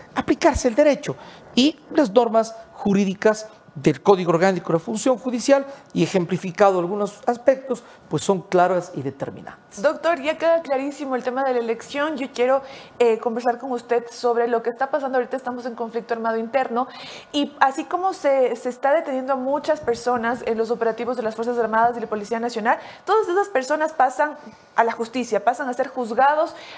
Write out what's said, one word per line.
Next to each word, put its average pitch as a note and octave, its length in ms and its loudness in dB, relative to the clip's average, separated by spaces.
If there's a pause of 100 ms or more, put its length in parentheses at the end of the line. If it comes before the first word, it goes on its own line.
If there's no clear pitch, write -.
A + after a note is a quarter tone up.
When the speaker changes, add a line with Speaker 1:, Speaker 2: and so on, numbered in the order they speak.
(140)
Speaker 1:
aplicarse - 540 2
el A3+ 80 2
derecho C#4 400 4 (400)
y C4 240 4 (120)
las C4 200 2
normas A3+ 420 4 (200)
jurídicas G3+ 760 2 (280)
del C#3+ 280 0
Código F#3 260 6
Orgánico F3 380 2
de E3 60 0
la E3 60 2
Función A#3 380 0
Judicial C4 480 2 (280)
y F3 100 2
ejemplificado F#3 760 2
algunos G3 480 -4
aspectos, B3 580 0 (240)
pues D#3 140 -2
son F#3+ 200 0
claras F3+ 520 2
y D3+ 80 -6
determinantes. - 800 -10
Speaker 2:
Doctor, D4+ 400 0
ya D#4 160 -4
queda E4 240 2
clarísimo C#4 540 -4
el A#3+ 80 -4
tema B3+ 200 -2
de C4 100 2
la B3 60 0
elección. C4+ 560 -4
Yo C4 160 -4
quiero, C4 300 2 (380)
eh, A3+ 180 4
conversar A#3 400 -2
con B3+ 140 -8
usted A#3+ 400 -2
sobre A#3+ 360 0
lo A#3 140 0
que A#3+ 80 -4
está C4 220 -4
pasando. C4+ 260 0
Ahorita B3 180 0
estamos B3 300 -6
en A#3+ 80 -6
conflicto A3+ 400 -6
armado A3+ 240 -2
interno B3 500 0 (440)
y C#4+ 280 0
así C4+ 260 0
como F4+ 280 -4
se, C4 420 0
se B3 140 -8
está C4+ 240 -2
deteniendo C#4 400 -2
a C4 40 0
muchas D4 420 -2
personas A#3 640 -2
en A3 140 0
los A3+ 100 -2
operativos A3+ 480 -2
de A#3+ 60 -4
las A3 100 -4
Fuerzas A#3 240 -4
Armadas A3+ 400 2
y - 20 -6
la A3 60 -6
Policía G#3+ 340 -6
Nacional, A#3 380 0 (280)
todas G#4 220 2
esas F#4+ 220 0
personas D4+ 440 0
pasan C#4+ 440 0 (380)
a A3+ 80 4
la A3+ 80 2
justicia, A3+ 520 -2
pasan B3 260 0
a B3+ 40 -4
ser B3+ 140 -2
juzgados, C4 640 0 (240)